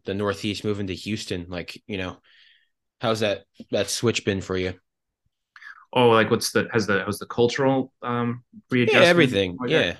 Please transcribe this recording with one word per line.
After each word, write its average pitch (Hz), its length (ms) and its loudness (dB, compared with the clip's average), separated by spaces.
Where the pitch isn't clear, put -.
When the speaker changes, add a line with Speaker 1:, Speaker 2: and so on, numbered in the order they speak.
Speaker 1:
the 98 100 -6
Northeast 101 500 -4
moving 104 220 -4
to 92 80 -6
Houston. 95 540 -8
Like, 87 380 -12
you 104 120 -8
know, 92 200 -8
how's 113 200 -2
that, 101 240 -2
that 104 200 -2
switch - 340 -2
been 98 160 0
for 92 160 -6
you? 92 180 -4
Speaker 2:
Oh, 123 180 6
like, 110 200 6
what's 110 220 0
the, 104 200 0
has 110 140 0
the, 95 180 0
has 101 140 -4
the - 80 -14
cultural, 131 640 0
um, 120 420 -4
Speaker 1:
Yeah, - 0 -
Speaker 2:
readjustment 131 380 6
Speaker 1:
everything. 113 520 2
Speaker 2:
like 123 100 -4
that? 98 300 0